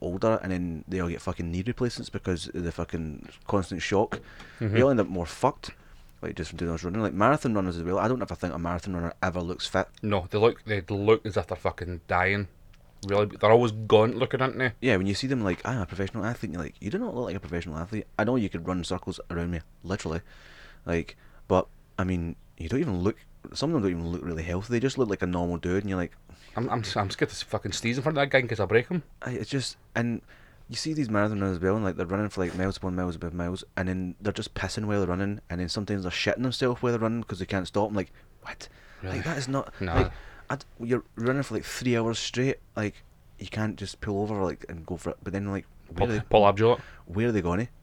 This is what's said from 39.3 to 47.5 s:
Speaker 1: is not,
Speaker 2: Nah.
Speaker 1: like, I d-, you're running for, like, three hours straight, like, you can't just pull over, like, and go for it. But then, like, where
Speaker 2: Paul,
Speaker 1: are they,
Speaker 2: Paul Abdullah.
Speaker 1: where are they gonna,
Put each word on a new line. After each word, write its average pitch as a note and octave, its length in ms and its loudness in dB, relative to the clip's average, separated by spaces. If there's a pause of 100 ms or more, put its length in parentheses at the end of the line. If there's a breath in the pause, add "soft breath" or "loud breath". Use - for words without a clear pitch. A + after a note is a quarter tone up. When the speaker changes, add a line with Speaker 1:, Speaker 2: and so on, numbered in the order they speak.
Speaker 1:
is C3 100 -4
not, C3+ 320 -2
Speaker 2:
Nah. F2+ 160 -2
Speaker 1:
like, F2+ 160 4 (400 loud breath)
I C3+ 40 0
d-, C3+ 100 -14 (160)
you're A#2 220 0 (120)
running C3 280 0
for, B2 120 -6
like, F#2+ 80 -2
three B2 340 0
hours A2+ 220 2
straight, B2+ 380 0 (180)
like, G#2 280 -4 (360)
you F#2+ 80 -12
can't A2 300 -2
just - 240 -10
pull G2+ 200 -2
over, G#2 220 -2
like, E2+ 260 -2
and E2 160 -12
go F2 120 -6
for E2 140 -6
it. - 120 -6
But G2 100 -6
then, G2 180 -2
like, G2 140 -4 (240)
where E2+ 80 -10
Speaker 2:
Paul, G2 120 2
Speaker 1:
are - 40 0
they, G#2+ 80 0
Speaker 2:
Paul G#2+ 260 8
Abdullah. A2 300 6 (280 loud breath)
Speaker 1:
where G#2 220 0
are A#2+ 40 2
they G#2 120 2
gonna, F2+ 240 0 (140)